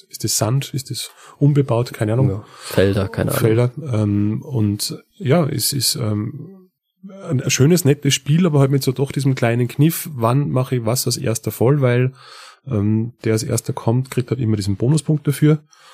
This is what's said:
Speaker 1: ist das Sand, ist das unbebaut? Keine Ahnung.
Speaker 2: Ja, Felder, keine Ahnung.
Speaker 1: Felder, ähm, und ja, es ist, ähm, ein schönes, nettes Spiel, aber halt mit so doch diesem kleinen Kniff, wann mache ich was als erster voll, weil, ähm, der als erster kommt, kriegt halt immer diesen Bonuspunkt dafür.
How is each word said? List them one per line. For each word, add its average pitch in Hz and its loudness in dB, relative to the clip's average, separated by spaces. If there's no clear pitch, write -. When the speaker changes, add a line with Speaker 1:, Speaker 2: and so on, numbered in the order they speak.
Speaker 1:
ist - -12
das - -2
Sand, 127 0
ist - -8
das - -10
unbebaut? 135 2
Keine 107 -2
Ahnung. 127 2
Speaker 2:
Ja, 101 -6
Felder, 98 2
keine - -2
Ahnung. 123 -2
Speaker 1:
Felder, 117 2
ähm, 104 0
und 107 -2
ja, 160 2
es - -4
ist, 131 -2
ähm, 123 -6
ein 139 -2
schönes, 160 4
nettes 143 2
Spiel, 165 0
aber 147 2
halt 135 4
mit 139 0
so 135 0
doch 131 -4
diesem 135 0
kleinen 120 0
Kniff, 151 0
wann 131 0
mache 127 0
ich 117 -4
was 117 0
als 120 -2
erster - -4
voll, 135 2
weil, 127 2
ähm, 110 -2
der 110 2
als 110 0
erster 120 -4
kommt, 127 -2
kriegt - -4
halt 120 -2
immer 110 0
diesen 98 -2
Bonuspunkt 147 0
dafür. 151 2